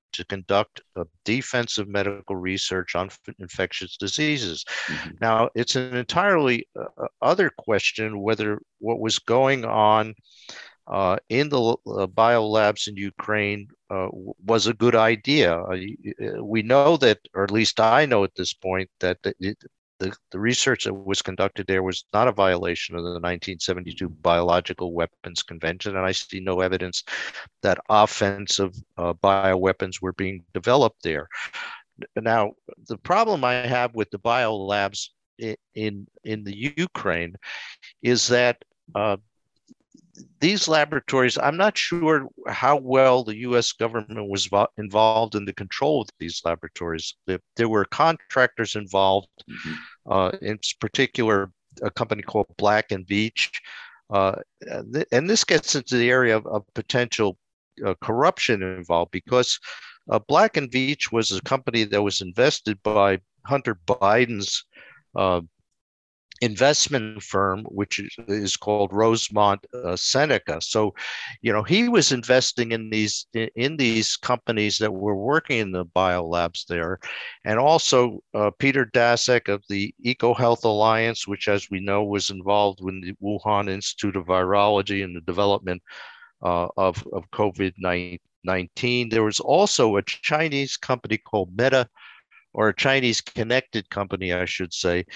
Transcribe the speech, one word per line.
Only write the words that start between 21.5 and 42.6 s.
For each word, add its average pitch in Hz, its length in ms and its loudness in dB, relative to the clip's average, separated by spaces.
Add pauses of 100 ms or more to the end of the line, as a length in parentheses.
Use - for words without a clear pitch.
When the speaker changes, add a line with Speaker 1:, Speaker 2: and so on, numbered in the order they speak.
Speaker 1:
there 95 160 0
was 92 320 -4
not 113 120 4
a 117 60 2
violation 90 640 0
of 85 80 -6
the 87 160 -8
nineteen 87 400 -6
seventy-two 90 480 -6
Biological 87 840 0
Weapons 85 480 -6
Convention, 90 520 -6
and 92 120 -2
I 95 60 0
see - 280 -8
no 92 200 -2
evidence 92 440 -2 (560)
that 95 180 2 (120)
offensive, 101 840 2 (220)
uh, 87 160 -2
bioweapons 95 880 0
were 92 140 -4
being 95 280 -6 (120)
developed 120 480 2
there. 76 260 -4 (880)
N-, 113 80 -6
now, 113 280 2 (360)
the 113 80 -8
problem 190 480 0
I 123 80 4
have 123 420 0
with 107 160 -2
the 101 100 -10
biolabs 104 920 0 (320)
i-, 110 120 -6 (200)
in, 104 320 -6 (180)
in 107 200 -8
the 104 340 -6
Ukraine 87 580 -4 (640)
is 120 280 2
that, 120 280 4 (380)
uh, 101 240 0 (1200)
these 196 280 0
laboratories, 147 720 2
I'm 147 180 0
not 202 200 2
sure 156 520 0 (200)
how 139 280 2